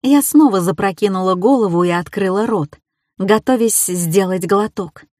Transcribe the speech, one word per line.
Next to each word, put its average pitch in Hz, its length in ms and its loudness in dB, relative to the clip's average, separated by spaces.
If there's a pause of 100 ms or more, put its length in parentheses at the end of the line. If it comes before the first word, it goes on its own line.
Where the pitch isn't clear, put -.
Я 277 180 4
снова 269 400 2
запрокинула 185 720 -2
голову 190 500 2
и 175 60 0
открыла 190 560 -2
рот, 196 320 -4 (400)
готовясь 220 720 0
сделать 180 580 -2
глоток. 202 600 -4 (140)